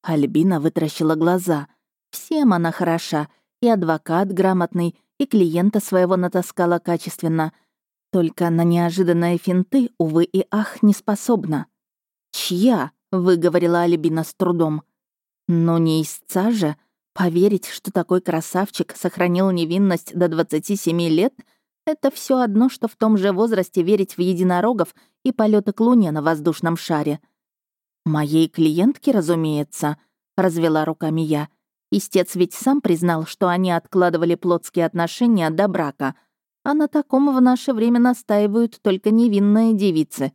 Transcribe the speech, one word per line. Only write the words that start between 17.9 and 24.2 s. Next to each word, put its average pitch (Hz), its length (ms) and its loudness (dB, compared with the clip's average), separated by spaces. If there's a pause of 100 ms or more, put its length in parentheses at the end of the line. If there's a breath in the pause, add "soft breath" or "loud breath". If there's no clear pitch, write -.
такой 180 300 -2
красавчик 175 760 -6
сохранил 185 540 0
невинность 175 640 -2
до 175 120 0
двадцати 160 480 -2
семи 170 340 -2
лет, 175 260 0 (500)
это 302 240 -2
все 262 300 -2
одно, 233 300 2
что - 180 -8
в - 80 -8
том 220 220 2
же 196 140 2
возрасте 190 520 0
верить 190 340 0
в 180 40 -2